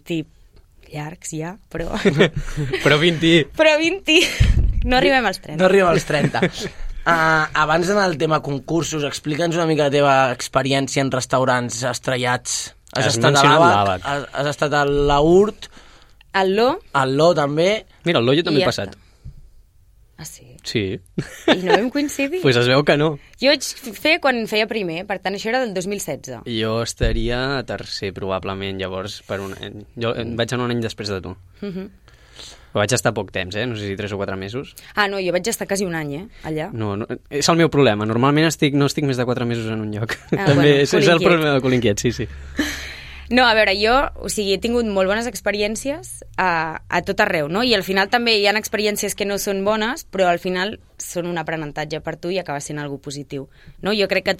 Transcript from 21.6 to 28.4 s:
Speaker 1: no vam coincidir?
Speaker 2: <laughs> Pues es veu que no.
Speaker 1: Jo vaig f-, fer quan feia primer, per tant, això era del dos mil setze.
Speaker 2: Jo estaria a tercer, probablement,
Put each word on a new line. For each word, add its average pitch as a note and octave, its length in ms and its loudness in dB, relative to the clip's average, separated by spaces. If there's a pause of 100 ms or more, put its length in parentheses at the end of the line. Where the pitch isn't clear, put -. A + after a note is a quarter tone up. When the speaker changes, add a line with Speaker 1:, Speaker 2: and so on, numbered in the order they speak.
Speaker 1:
no G4 100 2
vam B3 160 0
coincidir? C#4+ 500 -4
Speaker 2:
<laughs> - 40 -4
Pues B2+ 100 4
es A#2+ 160 4
veu C#3+ 160 2
que E3 80 4
no. D3 220 0 (180)
Speaker 1:
Jo C4+ 160 2
vaig D4+ 160 0
f-, - 320 -12
fer D4+ 140 2 (100)
quan B3+ 240 2
feia A3 240 -2
primer, F3+ 380 -4
per F#3+ 100 -4
tant, F#3+ 160 -6
això G#3 160 -6
era B3+ 80 0
del A#3 160 -4
dos F#3 160 -4
mil G3+ 80 -6
setze. B2+ 480 -10
Speaker 2:
Jo A2 380 -2
estaria B2 720 -2
a A#2+ 100 -6
tercer, - 480 -8
probablement, F#2+ 640 -6